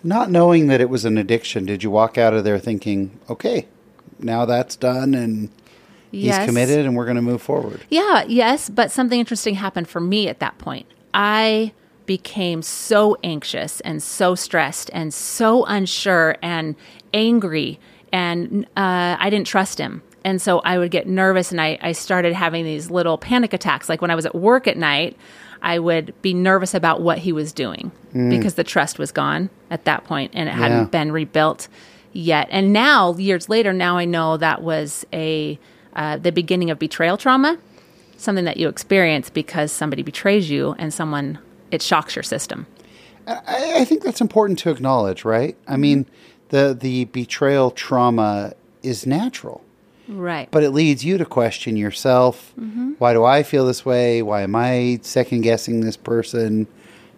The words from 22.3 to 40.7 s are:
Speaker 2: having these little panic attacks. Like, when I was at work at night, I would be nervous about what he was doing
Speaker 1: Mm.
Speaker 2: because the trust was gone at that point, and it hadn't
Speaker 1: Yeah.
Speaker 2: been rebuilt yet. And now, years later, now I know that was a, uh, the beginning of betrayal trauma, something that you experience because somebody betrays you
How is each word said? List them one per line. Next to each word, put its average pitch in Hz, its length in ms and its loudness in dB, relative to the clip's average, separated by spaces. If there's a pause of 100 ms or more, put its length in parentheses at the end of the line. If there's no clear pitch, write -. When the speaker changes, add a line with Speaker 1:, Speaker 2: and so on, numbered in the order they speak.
Speaker 2:
having 165 320 -2
these 156 260 -6
little 170 280 0
panic 240 340 0
attacks. 165 360 -2
Like, 160 120 -2
when 170 100 0
I 165 40 2
was 160 120 -2
at - 80 -6
work 233 340 4
at - 80 0
night, 156 400 0 (460)
I 175 160 -2
would 165 340 0 (100)
be 185 120 0
nervous 185 400 2
about 170 280 2
what 170 160 2
he 170 140 -4
was 156 200 -4
doing - 400 -8 (220)
Speaker 1:
Mm. 123 160 2
Speaker 2:
because 123 240 2
the 170 100 -2
trust - 340 -2
was 147 140 -6
gone 151 360 -2 (220)
at 170 140 -8
that 151 200 0
point, - 300 -6
and 160 140 -4
it - 40 -6
hadn't 117 260 2
Speaker 1:
Yeah. 113 80 2
Speaker 2:
been 151 260 -2
rebuilt 156 560 -2 (440)
yet. 160 380 0
And 196 220 2
now, 214 420 4
years 185 340 -2
later, 220 240 2
now 180 240 0
I 175 80 0
know 165 320 0
that 156 260 0
was 156 500 -4
a, 156 460 -4 (380)
uh, 151 220 -4
the 165 140 0
beginning 175 380 0
of 151 80 -4
betrayal 165 380 0
trauma, 269 420 2 (580)
something 190 280 -2
that 160 140 -2
you 165 100 0
experience 165 600 0
because 151 420 0
somebody 151 300 -4
betrays 196 480 0
you 143 280 -2